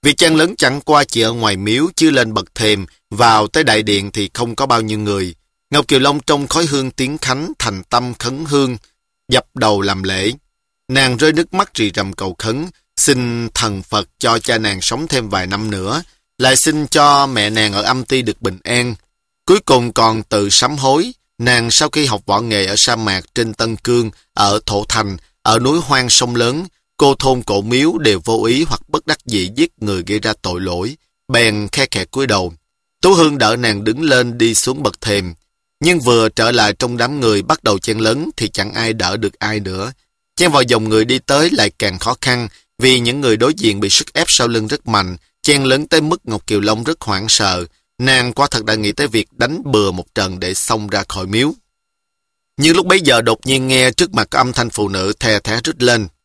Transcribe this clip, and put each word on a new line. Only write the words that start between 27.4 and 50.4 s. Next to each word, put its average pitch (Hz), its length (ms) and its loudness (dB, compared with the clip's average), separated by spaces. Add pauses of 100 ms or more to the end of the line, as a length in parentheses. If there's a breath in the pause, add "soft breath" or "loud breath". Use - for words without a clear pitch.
cổ 101 200 0
miếu 131 360 0
đều 107 260 2
vô 113 200 0
ý 127 240 2
hoặc 113 200 -4
bất - 180 -4
đắc 156 200 -2
dĩ 98 300 -2
giết 160 160 0 (100)
người 98 240 -4
gây 104 120 -2
ra 110 140 -2 (100)
tội 90 180 -6
lỗi, 92 360 -6 (320)
bèn 110 440 2
khe 135 180 -2
khẽ 95 140 -4
cúi 135 220 -4
đầu. 92 280 -2 (480)
Tú 190 120 6
Hương 156 240 4
đỡ 113 180 2
nàng 110 280 -2
đứng 117 180 0
lên 123 360 2
đi 117 160 2
xuống 131 280 -2
bậc 107 180 -4
thềm, 98 340 -4 (460)
nhưng 170 200 2
vừa 117 280 4
trở 113 220 0
lại 110 220 2
trong 120 240 -4
đám 131 240 -2
người 107 220 2
bắt 151 220 -2
đầu 104 140 2
chen 107 200 -4
lấn 127 380 0
thì 110 120 -4
chẳng 98 260 -6
ai 113 180 -2
đỡ 104 240 -2
được 107 220 -4
ai 107 220 -4
nữa. 98 320 -8 (440)
Chen 175 140 2
vào 143 120 2
dòng 117 260 0
người 110 160 4
đi 127 140 0
tới 147 320 2
lại 107 280 0
càng 92 200 -2
khó 120 220 -2
khăn, 123 280 -2 (300 soft breath)
vì 127 220 4
những 120 200 -2
người 120 160 2
đối 127 180 2
diện 110 260 -2
bị 101 100 0
sức - 220 0
ép 165 180 0
sau 120 180 -2
lưng 113 180 -2
rất 131 220 -8
mạnh, 95 280 -2 (260)
chen 143 220 2
lấn 135 220 0
tới 160 140 2
mức 156 240 -2
Ngọc 110 220 -6
Kiều 104 140 0
Long 110 240 -2
rất 156 160 -4
hoảng 101 280 -4
sợ. 92 360 0 (340)
Nàng 123 340 2
quả 139 180 0
thật 113 140 -4
đã 107 100 0
nghĩ 107 180 -2
tới 107 160 -2
việc 107 240 -2
đánh 139 320 -4
bừa 107 260 2
một 90 240 -10
trận 95 260 -4